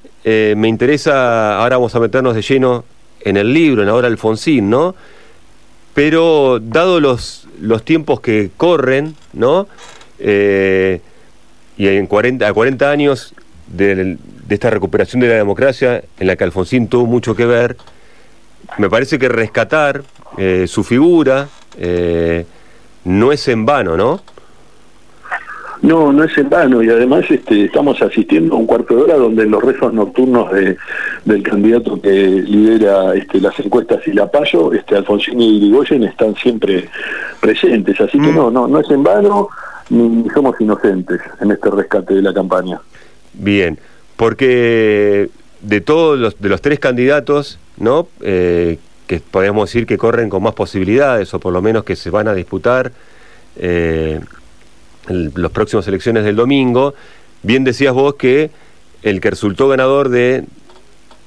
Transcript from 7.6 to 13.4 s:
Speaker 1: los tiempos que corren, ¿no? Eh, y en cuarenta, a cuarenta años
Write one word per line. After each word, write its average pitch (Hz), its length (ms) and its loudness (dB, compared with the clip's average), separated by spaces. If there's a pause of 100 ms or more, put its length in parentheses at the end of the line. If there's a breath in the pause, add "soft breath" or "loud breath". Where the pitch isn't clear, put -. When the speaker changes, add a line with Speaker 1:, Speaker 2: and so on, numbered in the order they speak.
Speaker 1:
los 110 220 0
tiempos 156 360 0
que 107 380 -2
corren, 151 580 0 (160)
¿no? 170 360 0 (520 loud breath)
Eh, 95 800 2 (800 soft breath)
y 98 100 0
en 98 200 0
cuarenta, 110 420 0
a 98 40 -2
cuarenta 131 380 0
años 143 420 -2 (340)